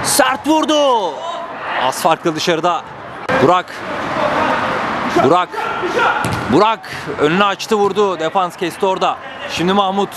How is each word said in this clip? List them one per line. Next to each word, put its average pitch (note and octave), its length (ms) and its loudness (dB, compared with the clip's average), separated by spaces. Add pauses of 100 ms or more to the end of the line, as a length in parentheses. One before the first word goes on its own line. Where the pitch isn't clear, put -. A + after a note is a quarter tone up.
sert C4 420 2
vurdu. C#4 680 4 (680)
Az B2+ 200 -2
farklı E3+ 340 2
dışarıda. E3 460 0 (600)
Burak. F3 240 4 (1600)
Burak. F4 240 4 (1040)
Burak G#3 280 4 (400)
önünü E3 240 2
açtı, G3+ 320 0
vurdu. G3 440 2
Defans E3+ 360 0
kesti F3+ 300 -2
orada. F3+ 300 0 (340)
Şimdi F3 220 0
Mahmut. G3 440 2